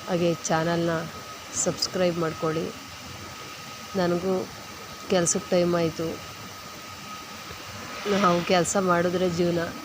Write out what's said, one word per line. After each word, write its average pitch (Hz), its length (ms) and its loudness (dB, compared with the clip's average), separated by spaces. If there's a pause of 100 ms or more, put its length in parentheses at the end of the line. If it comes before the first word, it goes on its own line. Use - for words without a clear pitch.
ಹಾಗೆ 175 260 2 (140)
ಚಾನಲ್ನ 170 480 2 (600)
ಸಬ್ಸ್ಕ್ರೈಬ್ 175 640 0
ಮಾಡ್ಕೊಳ್ಳಿ. 160 480 0 (1300)
ನನಗೂ 175 400 2 (760)
ಕೆಲ್ಸಕ್ಕೆ 180 420 2
ಟೈಮ್ 175 240 4
ಆಯಿತು, 165 320 0 (2000)
ನಾವು 180 300 6
ಕೆಲಸ 180 380 4
ಮಾಡಿದ್ರೆ 180 480 4
ಜೀವನ. 170 300 2 (240)